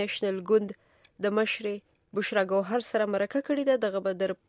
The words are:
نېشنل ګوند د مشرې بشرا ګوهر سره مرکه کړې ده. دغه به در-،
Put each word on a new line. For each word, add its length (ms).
نېشنل 500
ګوند 240
د 100
مشرې 380
بشرا 320
ګوهر 400
سره 240
مرکه 320
کړې 240
ده. 40
دغه 220
به 160
در-، 120